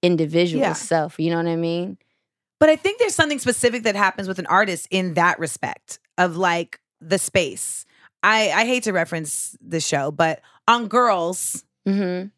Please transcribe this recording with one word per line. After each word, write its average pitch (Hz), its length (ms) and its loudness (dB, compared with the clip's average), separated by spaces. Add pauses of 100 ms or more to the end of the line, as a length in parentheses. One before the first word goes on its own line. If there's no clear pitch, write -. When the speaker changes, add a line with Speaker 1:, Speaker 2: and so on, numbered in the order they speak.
Speaker 1:
individual 170 580 2
Speaker 2:
Yeah. 175 120 0
Speaker 1:
self. 156 440 -2
You 165 140 0
know 170 60 -2
what 170 100 -2
I 165 80 -2
mean? 170 420 -4 (600)
Speaker 2:
But 311 100 8
I 311 60 6
think 403 240 -4
there's 440 160 2
something 294 240 0
specific 240 440 0
that 214 120 0
happens 196 320 0
with 190 100 -6
an 185 100 -6
artist 185 440 2
in 185 240 0
that 170 240 4
respect - 580 -8 (200)
of, 180 180 2
like, 170 440 -2 (200)
the 165 180 -2
space. - 680 -2 (360)
I, 214 300 2
I 196 140 2
hate 247 180 -2
to 220 80 -2
reference 165 640 -4 (100)
the 165 140 -4
show, 143 320 -2
but 160 300 0 (260)
on 240 200 2
Girls, 190 760 0 (240)
Speaker 1:
Mm-hmm. 190 400 -2 (100)